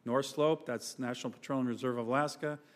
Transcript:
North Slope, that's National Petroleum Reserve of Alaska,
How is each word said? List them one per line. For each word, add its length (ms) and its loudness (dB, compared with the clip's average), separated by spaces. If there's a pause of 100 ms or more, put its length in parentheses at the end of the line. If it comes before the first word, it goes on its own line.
North 220 2
Slope, 400 2
that's 320 -6
National 340 -4
Petroleum 340 -2
Reserve 300 0
of 100 -2
Alaska, 520 0 (180)